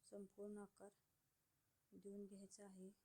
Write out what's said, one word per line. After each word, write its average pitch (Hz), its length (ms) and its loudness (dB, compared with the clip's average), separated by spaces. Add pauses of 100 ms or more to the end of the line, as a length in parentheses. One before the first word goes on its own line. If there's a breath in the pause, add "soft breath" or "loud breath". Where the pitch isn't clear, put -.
(120)
संपूर्ण 202 460 2
आकार 202 320 -2 (1000)
देऊन 196 340 2
घ्यायचा 196 380 -4
आहे. 190 260 -2 (140)